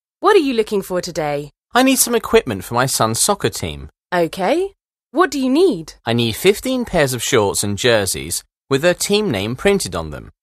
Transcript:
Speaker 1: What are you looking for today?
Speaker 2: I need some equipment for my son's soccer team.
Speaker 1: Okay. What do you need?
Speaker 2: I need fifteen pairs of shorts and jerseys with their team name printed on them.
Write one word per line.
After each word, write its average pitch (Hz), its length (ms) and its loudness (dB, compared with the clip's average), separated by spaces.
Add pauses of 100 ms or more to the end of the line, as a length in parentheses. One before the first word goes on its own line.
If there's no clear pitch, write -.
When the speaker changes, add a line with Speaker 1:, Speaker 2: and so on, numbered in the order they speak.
(200)
Speaker 1:
What 403 160 4
are 403 40 6
you 277 140 0
looking 214 280 0
for 180 180 -4
today? 151 520 -4 (220)
Speaker 2:
I 247 100 4
need 262 160 4
some 240 160 0
equipment 113 500 0
for - 80 -8
my 120 120 2
son's 117 360 0
soccer 202 280 0
team. 76 400 -8 (240)
Speaker 1:
Okay. 190 600 0 (380)
What 294 200 2
do 285 80 -6
you 262 100 0
need? 262 440 2 (120)
Speaker 2:
I 117 60 -2
need 117 240 0
fifteen 247 480 0
pairs 147 300 0
of 117 100 -6
shorts 101 400 2
and 101 140 -4
jerseys 98 680 0 (260)
with 135 120 0
their 175 120 4
team 202 380 -2
name 107 240 -2
printed 196 400 0
on 80 140 -6
them. 64 220 -14 (120)